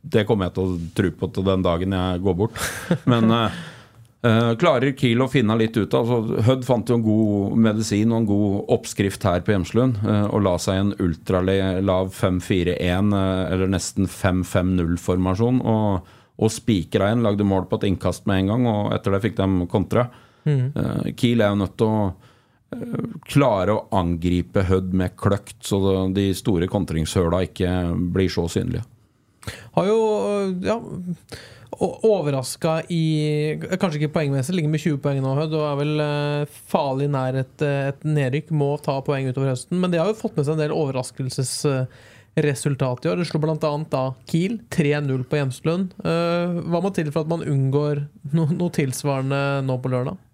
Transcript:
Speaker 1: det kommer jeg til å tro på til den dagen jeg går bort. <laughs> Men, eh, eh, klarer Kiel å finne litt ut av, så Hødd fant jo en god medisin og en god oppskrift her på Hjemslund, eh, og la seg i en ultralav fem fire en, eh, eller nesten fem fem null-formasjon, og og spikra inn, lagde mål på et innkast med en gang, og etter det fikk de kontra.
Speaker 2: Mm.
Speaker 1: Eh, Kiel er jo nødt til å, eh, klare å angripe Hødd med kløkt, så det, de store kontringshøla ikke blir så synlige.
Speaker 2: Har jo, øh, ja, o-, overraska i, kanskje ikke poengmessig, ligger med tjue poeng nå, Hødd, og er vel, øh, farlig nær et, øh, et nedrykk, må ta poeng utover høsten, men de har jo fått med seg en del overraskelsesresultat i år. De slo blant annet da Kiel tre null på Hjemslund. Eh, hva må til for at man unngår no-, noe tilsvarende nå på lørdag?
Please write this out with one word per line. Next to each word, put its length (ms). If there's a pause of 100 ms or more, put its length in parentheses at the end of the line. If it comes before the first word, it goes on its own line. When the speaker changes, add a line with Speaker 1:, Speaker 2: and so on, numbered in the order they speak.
Speaker 1:
det 160
kommer 220
jeg 80
til 80
å 160 (160)
tro 160
på 220
til 100
den 180
dagen 300
jeg 320
går 140
bort. 180 (280)
<laughs> 220
Men, 240
eh, 220 (720)
eh, 320
klarer 420
Kiel 240
å 80
finne 300
litt 180
ut 160
av, 140
så 340
Hødd 240
fant 240
jo 60
en 80
god 540
medisin 540
og 100
en 40
god 440
oppskrift 540
her 180
på 120
Hjemslund, 500
eh, 300
og 80
la 160
seg 220
i 0
en 180
ultralav 1120
fem 300
fire 400
en, 320
eh, 380
eller 160
nesten 420
fem 340
fem 340
null-formasjon, 840
og 400 (380)
og 120
spikra 600
inn, 120
lagde 200
mål 240
på 120
et 100
innkast 360
med 180
en 40
gang, 200
og 260
etter 180
det 100
fikk 140
de 320
kontra. 420 (360)
Speaker 2:
Mm. 300
Speaker 1:
Eh, 400
Kiel 260
er 100
jo 80
nødt 180
til 100
å, 260 (580)
eh, 60 (500)
klare 480
å 160
angripe 720
Hødd 300
med 240
kløkt, 440
så 220
det, 320
de 180
store 340
kontringshøla 760
ikke 680
blir 160
så 180
synlige. 360 (920)
Speaker 2:
Har 120
jo, 120
øh, 680
ja, 160 (1000)
o-, 240
overraska 840
i, 680 (200)
kanskje 220
ikke 140
poengmessig, 420
ligger 140
med 100
tjue 200
poeng 220
nå, 140
Hødd, 180
og 120
er 100
vel, 240
øh, 460 (220)
farlig 420
nær 260
et, 240
øh, 300
et 140
nedrykk, 480
må 300
ta 200
poeng 260
utover 240
høsten, 280
men 120
de 60
har 100
jo 60
fått 240
med 80
seg 100
en 80
del 80
overraskelsesresultat 2250
i 40
år. 80
De 100
slo 140
blant 220
annet 280
da 140 (200)
Kiel 340 (100)
tre 320
null 240
på 140
Hjemslund. 580
Eh, 640
hva 220
må 100
til 180
for 100
at 100
man 120
unngår 600 (280)
no-, 160
noe 220
tilsvarende 720 (200)
nå 160
på 120
lørdag? 260 (160)